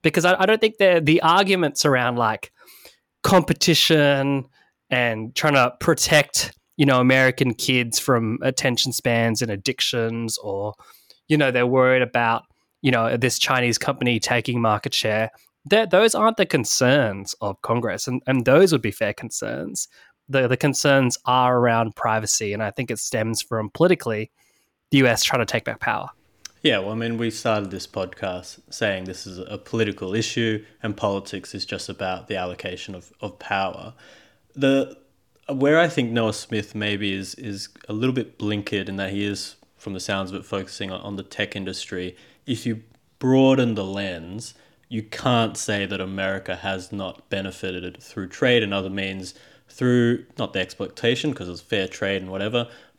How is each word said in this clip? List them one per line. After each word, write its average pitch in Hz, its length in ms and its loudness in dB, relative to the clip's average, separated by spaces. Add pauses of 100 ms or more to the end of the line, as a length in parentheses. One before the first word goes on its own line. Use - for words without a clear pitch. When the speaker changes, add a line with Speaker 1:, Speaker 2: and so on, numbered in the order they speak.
Speaker 1:
Because 165 220 2
I, 185 160 4
I 190 60 4
don't 220 140 4
think 220 180 2
the, 180 240 6
the 151 200 4
arguments 180 640 4
around, 127 300 4
like, 113 380 0 (720)
competition 143 1200 4 (420)
and 117 460 -2
trying 147 200 2
to 123 260 4
protect, - 760 2 (200)
you 147 100 4
know, 127 140 6
American 131 540 4
kids 123 440 0
from 117 440 0
attention 127 500 0
spans 117 500 0
and 113 80 -2
addictions, 113 880 -4
or, 104 360 -6 (520)
you 156 100 2
know, 139 140 4
they're 123 160 2
worried 127 360 4
about, 117 420 0 (380)
you 131 100 2
know, 117 240 2
this 120 240 0
Chinese 123 380 2
company 123 420 0
taking 120 400 0
market 110 340 0
share. 110 380 -2 (320)
That, 202 260 2
those 214 240 6
aren't 226 220 2
the 190 100 2
concerns 123 920 2
of 101 220 -6
Congress, 113 440 -2
and, 123 220 -4
and 131 160 2
those 160 260 8
would 131 120 2
be 104 100 -2
fair 104 200 -2
concerns. - 760 -8 (400)
The, 135 180 2
the 117 100 2
concerns 139 680 2
are 127 320 4
around 117 400 2
privacy, 110 560 -2
and 107 100 -6
I 104 80 -4
think 120 220 -6
it 107 80 -6
stems 113 420 -4
from 110 280 -6
politically 120 600 0 (600)
the 139 80 4
U 131 80 8
S 117 180 2
trying 131 160 0
to 110 60 0
take - 180 -2
back 110 160 -8
power. - 300 -4 (520)
Speaker 2:
Yeah, 117 180 2
well, 98 100 -4
I 110 60 -6
mean, 117 200 -4
we 117 140 -4
started 107 400 -2
this 95 160 -10
podcast 90 720 -8 (120)
saying 95 340 -4
this 92 200 -8
is 90 140 -14
a 98 180 -12
political 104 600 -4
issue 110 480 -2 (180)
and 104 140 -6
politics 101 580 -6
is 95 100 -10
just - 240 -10
about 92 380 -8
the 101 100 -6
allocation 90 600 -8
of, - 240 -20
of 101 180 -12
power. - 560 -4 (600)
The, 135 440 0 (500)
where 143 300 2
I 170 80 6
think 131 240 -2
Noah 113 220 0
Smith - 420 -8
maybe 104 380 -4
is, 98 240 -8
is 101 320 -10 (200)
a 110 40 -10
little 123 220 0
bit 120 220 -6
blinkered 101 520 -4
in 98 80 -8
that 98 160 -6
he 101 120 -4
is, 101 300 -6 (220)
from - 160 -12
the 92 80 -10
sounds 98 320 -4
of 92 80 -10
it, - 40 -16
focusing 95 460 -8
on, 92 120 -10
on 101 120 -10
the 98 80 -10
tech - 320 -8
industry. 92 640 -10 (300)
If 123 200 -6
you 113 160 -6 (380)
broaden 131 560 4
the 98 80 -4
lens, 95 720 -8 (340)
you 110 160 -8
can't 117 520 0
say 101 300 -4
that 95 140 -6
America 95 560 -6
has 95 340 -8
not 95 400 -10
benefited 92 720 -8
through 95 280 -12
trade 120 340 2
and 101 100 -4
other 95 160 -4
means, 95 440 -8 (340)
through, 123 560 0 (120)
not 110 160 -6
the 95 80 -2
exploitation, 117 720 -4
'cause 95 160 -12
it's 85 120 -12
fair 98 260 -4
trade 98 360 -4
and 92 80 -12
whatever, 110 380 -4 (300)